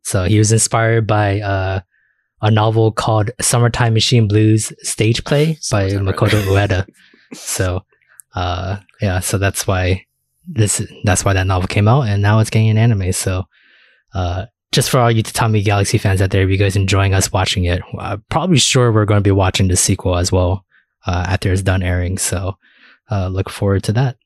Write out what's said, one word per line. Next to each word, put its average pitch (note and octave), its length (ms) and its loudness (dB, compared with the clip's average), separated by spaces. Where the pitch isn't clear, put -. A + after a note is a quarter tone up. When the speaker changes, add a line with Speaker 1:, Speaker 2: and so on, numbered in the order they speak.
Speaker 1:
So F#2 220 -2
he G#2+ 120 2
was G#2+ 140 2
inspired A2+ 560 0
by, G#2 340 0
uh, F#2+ 380 -2
a G#2+ 100 2
novel A2 400 2
called G#2+ 480 -2
Summertime A#2+ 540 0
Machine A2+ 340 2
Blues G#2+ 460 2
stage - 360 -2
play D3+ 300 0
Speaker 2:
<laughs> - 80 -6
Speaker 1:
by G2 180 0
Speaker 2:
Summertime G2 160 -2
Speaker 1:
Makoto G#2 160 0
Speaker 2:
Runner. G2 280 0
Speaker 1:
Ueda. - 80 -10
Speaker 2:
<laughs> - 60 -20
Speaker 1:
So, - 480 -6
uh, F2+ 420 -6
yeah, F#2 200 0
so - 180 -4
that's G2 260 -2
why F#2 400 -2
this, A2 400 -2
that's F#2 220 0
why G2 80 0
that F#2 140 0
novel F#2 200 0
came G#2 200 0
out, C3 160 4
and G2+ 180 0
now G#2 180 2
it's A2 120 0
getting A2 180 2
an A2 80 2
anime. G#2 340 2
So, F#2 340 -4
uh, F#2 320 -4
just - 200 0
for C3 80 2
all A#2+ 100 4
you A2+ 140 2
Tatami A2 400 0
Galaxy G2+ 340 0
fans G2 240 0
out F#2+ 80 2
there, F#2+ 140 2
if F#2+ 80 2
you G2 60 0
guys G2 180 0
enjoying G2 400 2
us F#2+ 160 0
watching F#2 340 -2
it, E2+ 160 -2
I'm - 320 -10
probably E3 300 0
sure B2 320 2
we're G#2+ 140 4
gonna G#2 160 2
be G2+ 100 2
watching F#2+ 360 2
the F2+ 80 2
sequel - 420 0
as F2+ 140 -2
well, F#2 320 0
uh, F2+ 200 -2
after F#2 240 -2
it's F#2+ 120 0
done F#2 180 0
airing. F2+ 380 -2
So, F#2 380 -6
uh, F#2+ 200 -2
look F#2+ 200 -4
forward G2 360 0
to G#2 80 -2
that. B2+ 320 0